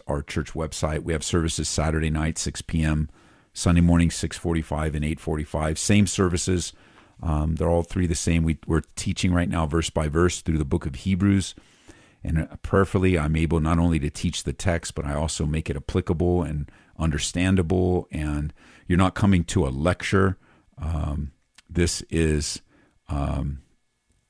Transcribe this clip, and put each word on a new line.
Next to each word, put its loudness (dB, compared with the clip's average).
our -4
church -6
website. -4
We -2
have -2
services 0
Saturday 0
night, -2
six -6
P -2
M, 2
Sunday 4
morning, 6
six -6
forty-five -2
and -2
eight -4
forty-five. -4
Same 4
services. 0
Um, 0
they're 0
all 2
three -2
the 0
same. 2
We, 2
we're 2
teaching -2
right 2
now -2
verse -2
by -2
verse 2
through 0
the 0
book -2
of -6
Hebrews. 0
And, 0
uh, -6
prayerfully, 2
I'm 0
able 2
not 2
only 4
to -2
teach -6
the -4
text, -4
but -6
I -4
also -2
make -2
it -4
applicable 0
and -6
understandable. 0
And -4
you're 2
not 2
coming 4
to 0
a 0
lecture. 0
Um, -6
this 0
is, 0
um, -4